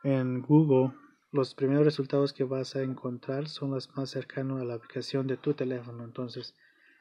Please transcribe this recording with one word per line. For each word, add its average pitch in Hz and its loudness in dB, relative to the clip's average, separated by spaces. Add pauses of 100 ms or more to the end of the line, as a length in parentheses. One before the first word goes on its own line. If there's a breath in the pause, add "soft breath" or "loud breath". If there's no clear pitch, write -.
en 127 2
Google, 135 6 (380 loud breath)
los 135 0
primeros 139 4
resultados 139 2
que - -2
vas 131 -4
a 135 -2
encontrar 131 -6
son 147 -6
los 135 -6
más 135 -4
cercanos 135 -6
a 127 -4
la 120 -6
ubicación 131 -4
de 127 -2
tu 147 0
teléfono. 123 -6
Entonces, 120 -10 (460 soft breath)